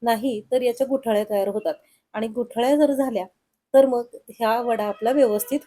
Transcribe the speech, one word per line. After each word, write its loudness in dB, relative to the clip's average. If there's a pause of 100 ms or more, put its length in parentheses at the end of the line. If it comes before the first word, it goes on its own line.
नाही -2 (120)
तर 0
याच्या -2
गुठळ्या 0
तयार 0
होतात -4 (400)
आणि -6
गुठळ्या -2
जर 4
झाल्या, -2 (480)
तर 8
मग -4 (120)
ह्या -2
वडा -2
आपला -2
व्यवस्थित 2